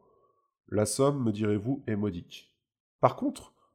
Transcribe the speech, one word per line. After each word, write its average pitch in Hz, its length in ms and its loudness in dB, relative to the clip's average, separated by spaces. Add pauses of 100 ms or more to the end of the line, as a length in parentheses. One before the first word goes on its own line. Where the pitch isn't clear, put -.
(720)
La 104 140 4
somme, 135 380 2
me 110 80 2
direz-vous, 107 560 0
est 110 80 -2
modique. 98 600 -6 (440)
Par 127 160 4
contre, - 360 -8 (220)